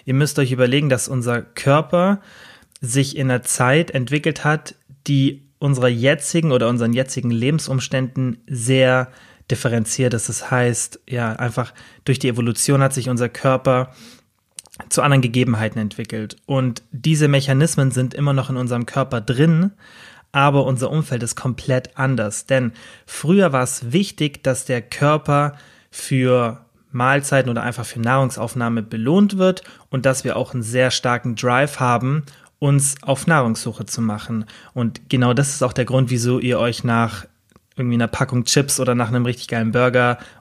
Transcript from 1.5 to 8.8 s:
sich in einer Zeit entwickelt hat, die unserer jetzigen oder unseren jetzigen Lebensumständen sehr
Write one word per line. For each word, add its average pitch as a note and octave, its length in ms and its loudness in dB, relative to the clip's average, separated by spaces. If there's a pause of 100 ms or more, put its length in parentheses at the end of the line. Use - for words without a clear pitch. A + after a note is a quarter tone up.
sich C3+ 380 -2
in C3 120 0
einer B2 140 0
Zeit C#3 480 2
entwickelt C#3+ 540 -2
hat, D#3 300 -2 (320)
die C#3 340 2 (160)
unserer C3 300 2
jetzigen C#3+ 640 0
oder A#2 180 4
unseren A#2 240 0
jetzigen B2 380 -2
Lebensumständen C3 1080 -2 (100)
sehr B2+ 600 2 (420)